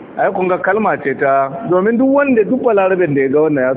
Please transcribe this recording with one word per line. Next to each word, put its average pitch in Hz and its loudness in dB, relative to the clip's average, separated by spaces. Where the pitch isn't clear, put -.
ai 170 0
kun 185 -4
ga 180 0
kalma 190 0
ce 135 -4
ta, 135 -2
domin 202 2
duk 269 2
wanda, 269 2
duk 202 -2
balarabin 190 2
da 139 0
ya 135 0
ga 135 0
wannan 147 0
ya 131 0